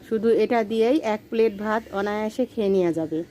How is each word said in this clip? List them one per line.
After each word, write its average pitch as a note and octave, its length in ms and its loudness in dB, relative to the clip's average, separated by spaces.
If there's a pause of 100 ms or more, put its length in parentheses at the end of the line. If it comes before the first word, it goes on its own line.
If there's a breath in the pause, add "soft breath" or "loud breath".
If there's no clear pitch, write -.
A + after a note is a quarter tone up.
শুধু A3 220 0 (160)
এটা A#3 200 0
দিয়েই A3+ 340 2 (160)
এক G#3+ 60 -6 (100)
প্লেট A3+ 240 2 (100)
ভাত A3 180 0 (160)
অনায়াসে G#3+ 540 -2
খেয়ে G3+ 220 0
নেওয়া F3 180 2
যাবে। D#3+ 280 -2 (100)